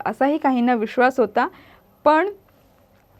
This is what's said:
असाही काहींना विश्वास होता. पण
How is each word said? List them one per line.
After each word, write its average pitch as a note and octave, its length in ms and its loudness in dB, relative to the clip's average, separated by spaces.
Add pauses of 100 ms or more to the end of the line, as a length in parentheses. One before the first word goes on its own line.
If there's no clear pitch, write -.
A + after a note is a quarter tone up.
असाही C4+ 320 -2
काहींना B3 360 0
विश्वास B3 460 -2
होता. A#3+ 280 0 (560)
पण D#4 260 2 (920)